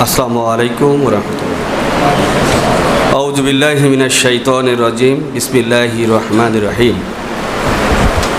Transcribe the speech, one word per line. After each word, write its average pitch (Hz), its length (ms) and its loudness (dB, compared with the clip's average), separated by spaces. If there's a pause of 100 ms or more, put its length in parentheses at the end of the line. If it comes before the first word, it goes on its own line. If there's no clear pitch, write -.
আসসালামু 120 420 0
আলাইকুম 120 580 0
ওয়া 120 100 2
রাহমাতুল্লাহ। - 2000 0
আউযু 143 280 0
বিল্লাহি 139 460 2
মিনাশ 131 340 0
শাইতানির 123 600 0
রাজিম। 131 500 0
বিসমিল্লাহির 120 760 0
রহমানির 110 540 0
রহিম। 104 300 2 (1400)